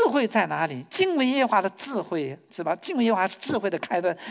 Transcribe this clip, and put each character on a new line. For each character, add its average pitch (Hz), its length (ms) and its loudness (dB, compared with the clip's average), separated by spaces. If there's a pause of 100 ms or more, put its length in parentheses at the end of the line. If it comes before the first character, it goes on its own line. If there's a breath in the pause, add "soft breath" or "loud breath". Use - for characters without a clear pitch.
(100)
慧 254 160 2
在 214 200 2
哪 156 200 -2
里？ 135 180 -8
敬 370 320 0
畏 262 100 2
耶 269 180 2
和 240 60 0
华 214 100 6
的 190 100 -2
智 269 300 -6
慧， 151 380 -4 (120)
是 175 140 -10
吧？ 156 120 0
敬 - 200 -6
畏 247 80 2
耶 226 80 4
和 208 40 4
华 185 100 2
是 190 100 -6
智 294 220 -4
慧 202 100 -2
的 175 100 -2
开 - 220 -2
端。 170 160 0 (140 loud breath)